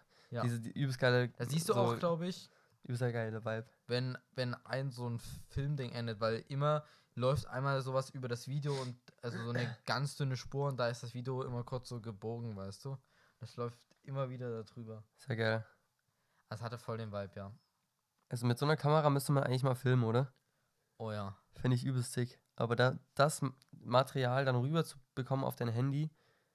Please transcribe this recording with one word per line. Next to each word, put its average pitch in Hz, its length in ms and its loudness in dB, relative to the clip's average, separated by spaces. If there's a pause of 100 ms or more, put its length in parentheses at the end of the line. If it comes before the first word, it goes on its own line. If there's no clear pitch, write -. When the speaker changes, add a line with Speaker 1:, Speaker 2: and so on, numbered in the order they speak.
(300)
Speaker 1:
Ja. 120 120 -4
Speaker 2:
diese, 117 180 0
die 113 120 -8
übelst 131 260 -2
geile, 123 300 6
Speaker 1:
Da - 180 -8
siehst 156 220 0
du - 60 6
Speaker 2:
so 123 60 4
Speaker 1:
auch, 117 180 4
glaub 170 240 0
ich, - 280 -6 (340)
Speaker 2:
übelst 123 160 -4
geile 113 440 -2
Vibe. 113 220 -2 (200)
Speaker 1:
wenn, 127 320 0 (160)
wenn 123 200 -2 (120)
ein 135 240 -2
so 120 180 -6
ein 117 120 -4 (280)
Filmding 139 440 -2
endet, 117 280 -4
weil 113 280 2
immer 147 360 2 (300)
läuft 131 320 2
einmal 135 340 0
sowas 131 300 -2
über 127 180 -6
das 120 180 -4
Video 143 340 -2
und, 123 160 -6 (260)
also 117 200 -4
so 117 80 -4
eine 120 300 -2
Speaker 2:
<clears throat> - 60 -18
Speaker 1:
ganz 127 300 0
dünne 131 200 0
Spur 139 320 -2
und 131 100 -4
da 120 100 4
ist 120 140 -4
das 117 120 -8
Video 127 280 -4
immer 120 220 -4
kurz 127 240 -6
so 120 120 -8
gebogen, 113 560 -6
weißt 98 280 -10
du? 135 140 -8 (400)
Das - 180 -14
läuft 120 220 -6 (240)
immer 135 260 -4
wieder 120 360 -6
darüber. 110 380 -14 (140)
Speaker 2:
Sehr 117 200 -4
geil. 113 300 2 (840)
Speaker 1:
Das 113 140 -10
hatte 117 160 -8
voll 113 200 -6
den 110 140 -8
Vibe, 101 240 -6
ja. 98 160 -10 (760)
Speaker 2:
Also 120 180 -2
mit 120 120 4
so 139 80 2
einer 151 100 4
Kamera 151 340 4
müsste 139 220 2
man 139 120 4
eigentlich 127 180 2
mal 131 120 4
filmen, 127 300 4
oder? 120 280 2 (680)
Speaker 1:
Oh 110 140 -6
ja. 98 240 -6 (180)
Speaker 2:
Fänd 127 200 2
ich 123 100 2
übelst 127 280 -2
sick. 123 280 -4 (160)
Aber 117 200 0
da, 127 220 4 (160)
das 143 280 4
M-, 131 120 0 (160)
Material 131 720 2
dann 127 120 4
rüber 123 280 2
zu - 140 -14 (160)
bekommen 135 300 0
auf 123 120 -2
dein 120 120 -2
Handy, 139 420 0 (440)